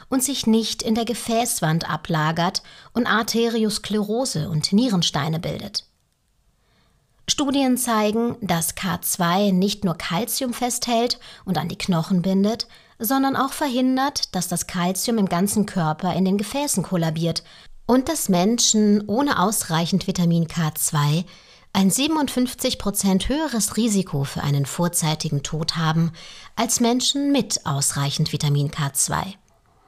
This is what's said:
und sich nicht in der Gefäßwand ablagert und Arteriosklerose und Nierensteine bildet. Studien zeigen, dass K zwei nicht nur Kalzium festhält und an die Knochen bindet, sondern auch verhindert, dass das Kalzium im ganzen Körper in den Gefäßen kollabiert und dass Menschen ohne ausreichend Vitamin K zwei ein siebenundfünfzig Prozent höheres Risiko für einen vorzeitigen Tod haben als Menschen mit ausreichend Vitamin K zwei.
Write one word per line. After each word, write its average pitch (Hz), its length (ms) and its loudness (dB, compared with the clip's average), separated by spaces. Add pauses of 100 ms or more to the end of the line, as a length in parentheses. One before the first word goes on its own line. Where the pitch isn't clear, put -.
und 262 120 0
sich - 240 -4
nicht 220 360 2
in 226 120 -2
der 226 120 0
Gefäßwand 226 840 0
ablagert 160 760 0 (280)
und 233 160 0
Arteriosklerose 214 1400 0
und 151 240 0
Nierensteine 165 640 2
bildet. - 460 -6 (1400)
Studien 269 460 2
zeigen, 226 640 0
dass 175 360 -2
K 175 260 -4
zwei 185 500 2
nicht 202 320 2
nur 170 120 0
Kalzium 240 580 -4
festhält 240 640 -2 (240)
und 170 140 -2
an 151 100 -4
die - 100 -8
Knochen 175 440 0
bindet, 196 460 0 (320)
sondern 269 360 0
auch 277 160 -2
verhindert, 254 800 0
dass 180 140 -2
das - 180 -4
Kalzium 185 520 -2
im 196 100 2
ganzen 202 380 0
Körper 160 500 -2
in 175 80 2
den 190 140 2
Gefäßen 240 460 -2
kollabiert 165 600 -2 (420)
und 254 220 4
dass 311 220 -2
Menschen 208 800 4
ohne 269 320 0
ausreichend 175 680 0
Vitamin 170 400 2
K 160 280 -2
zwei 151 500 0 (480)
ein 190 180 4
siebenundfünfzig 262 880 0
Prozent 196 480 0
höheres 262 480 0
Risiko 202 480 0
für - 180 -6
einen 143 240 0
vorzeitigen 156 800 -2
Tod - 320 -4
haben 165 380 2 (420)
als - 240 0
Menschen 254 540 2
mit - 320 0
ausreichend 143 640 0
Vitamin 143 400 0
K 143 220 -4
zwei. - 420 -2 (520)